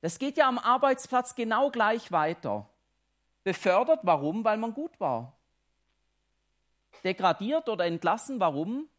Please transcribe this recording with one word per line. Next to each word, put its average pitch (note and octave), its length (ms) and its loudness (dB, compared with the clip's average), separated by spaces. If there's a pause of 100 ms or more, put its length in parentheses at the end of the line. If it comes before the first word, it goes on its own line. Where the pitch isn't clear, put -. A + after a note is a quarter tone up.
Das E3 160 -4
geht C#4 200 -4
ja C#4+ 100 6
am B3 120 0
Arbeitsplatz B3+ 760 0
genau A#3 360 0
gleich A3+ 400 0
weiter. D3+ 580 -2 (760)
Befördert, G#3 600 2
warum? E3+ 420 2
Weil A3 120 2
man A3+ 160 -4
gut D4+ 260 -10
war. B2+ 380 -4 (1700)
Degradiert F#3+ 640 0
oder F#3 180 -2
entlassen, F3+ 540 -2
warum? F#3 480 -2 (120)